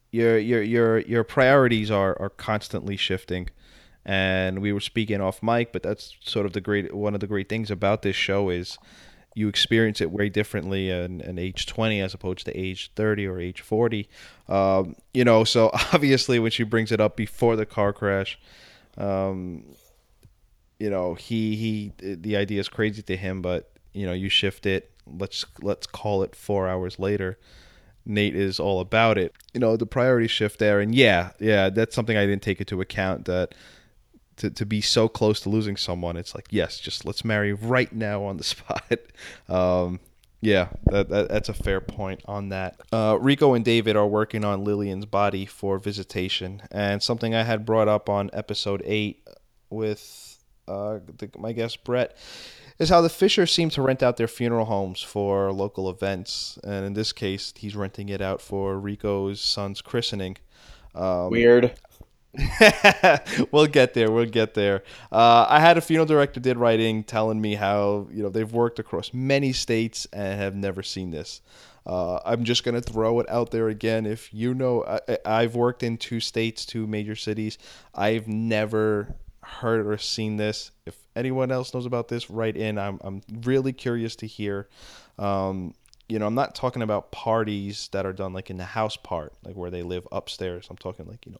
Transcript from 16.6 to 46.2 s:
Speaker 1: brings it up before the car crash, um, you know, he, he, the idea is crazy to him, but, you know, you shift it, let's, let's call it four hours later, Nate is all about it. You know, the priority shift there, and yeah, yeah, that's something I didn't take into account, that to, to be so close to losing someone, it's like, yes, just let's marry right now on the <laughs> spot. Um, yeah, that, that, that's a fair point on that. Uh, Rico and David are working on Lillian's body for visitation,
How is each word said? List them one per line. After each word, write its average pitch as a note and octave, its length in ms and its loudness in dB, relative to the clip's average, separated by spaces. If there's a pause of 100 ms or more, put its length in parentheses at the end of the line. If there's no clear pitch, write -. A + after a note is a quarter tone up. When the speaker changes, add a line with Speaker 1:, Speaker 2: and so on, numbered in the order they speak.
Speaker 1:
brings A2+ 280 0
it A2 80 0
up G#2+ 160 2
before A#2 400 0
the G#2+ 100 -2
car G2+ 280 0
crash, G2 440 -2 (600)
um, F#2+ 680 -4 (1160)
you G#2+ 100 -4
know, F2+ 240 -2
he, A2 420 -2
he, G#2+ 360 -4 (240)
the G2+ 200 -4
idea G2+ 240 0
is F#2+ 80 -4
crazy G#2+ 360 -4
to F#2 120 -4
him, F#2+ 260 -6
but, F2 300 -4 (220)
you G2 120 -6
know, F2+ 80 -4
you F#2+ 140 -4
shift - 380 -2
it, F#2+ 260 -2 (160)
let's, F2+ 380 -10 (160)
let's - 260 -4
call G2 360 -2
it - 120 -8
four G2 320 -2
hours F#2 320 -4
later, F#2+ 400 -2 (640)
Nate G#2 300 0
is F#2+ 240 0
all F#2 220 0
about A2 360 4
it. F2+ 160 -2 (200)
You B2 80 -2
know, A2+ 160 4
the A#2 80 -2
priority B2 420 2
shift - 320 -2
there, G#2 220 4
and G#2+ 120 0
yeah, F#2+ 460 6
yeah, G2+ 300 4
that's A2 260 0
something A2 220 0
I G2+ 80 4
didn't G2+ 160 0
take G2 180 -2
into F#2+ 220 -6
account, F#2+ 440 -4
that F2+ 300 -2 (840)
to, G#2+ 120 -4
to - 160 -6
be G#2+ 160 -2
so A2+ 260 2
close G#2+ 340 2
to G2 80 -6
losing G#2 280 -2
someone, F2 400 -6
it's - 180 -12
like, - 140 -14
yes, F2+ 300 -2
just - 260 -10
let's - 180 -8
marry G#2 300 0
right A#2 400 -2
now G#2 300 -4
on G2 140 -6
the - 60 -10
<laughs> - 0 -
spot. - 560 -4 (480)
Um, F2+ 520 0 (420)
yeah, G2 280 2 (180)
that, G2+ 220 2
that, G2+ 200 2
that's G#2+ 200 -2
a A2 40 -4
fair F#2+ 260 -2
point F#2+ 460 -10
on G2+ 240 -8
that. F#2+ 320 -8 (100)
Uh, A2 300 2
Rico C#3 320 6
and A#2 100 2
David A2+ 320 2
are G#2 120 4
working G#2+ 360 -2
on G2+ 220 -2
Lillian's G2+ 400 -2
body G2 400 0
for G2 320 -4
visitation, F#2+ 960 -6